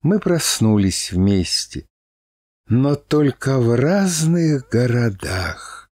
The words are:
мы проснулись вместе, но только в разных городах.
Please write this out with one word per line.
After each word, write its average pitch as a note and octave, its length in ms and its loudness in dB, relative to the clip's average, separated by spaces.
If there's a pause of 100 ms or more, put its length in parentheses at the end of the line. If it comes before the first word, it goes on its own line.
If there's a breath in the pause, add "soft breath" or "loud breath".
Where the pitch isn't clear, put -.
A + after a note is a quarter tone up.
мы F#3+ 180 2
проснулись A2 920 0
вместе, F#2+ 720 -2 (800)
но C3+ 280 2
только C#3 640 0
в A#2 160 2
разных D#3+ 920 0
городах. A2+ 1300 -2